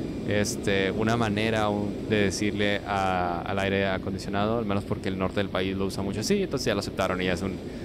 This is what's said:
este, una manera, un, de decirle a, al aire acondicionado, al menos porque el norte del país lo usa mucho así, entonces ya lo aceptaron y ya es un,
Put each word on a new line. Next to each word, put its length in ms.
este, 640
una 280
manera, 500
un, 420
de 60
decirle 720
a, 540
al 180
aire 280
acondicionado, 680
al 80
menos 200
porque 240
el 100
norte 220
del 80
país 260
lo 100
usa 160
mucho 200
así, 220
entonces 220
ya 80
lo 60
aceptaron 420
y 40
ya 80
es 80
un, 140